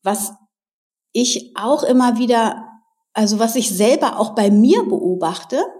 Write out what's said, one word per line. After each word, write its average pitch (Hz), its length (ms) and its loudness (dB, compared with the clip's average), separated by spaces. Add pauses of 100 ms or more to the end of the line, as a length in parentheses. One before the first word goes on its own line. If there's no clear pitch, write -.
Was - 300 -4 (800)
ich - 440 -4
auch 247 260 -2
immer 247 360 2
wieder, 233 480 0 (480)
also 214 240 0
was 226 180 0
ich 220 140 -2
selber 226 480 0
auch 220 160 -2
bei 202 160 2
mir 254 320 4
beobachte 180 800 -4 (160)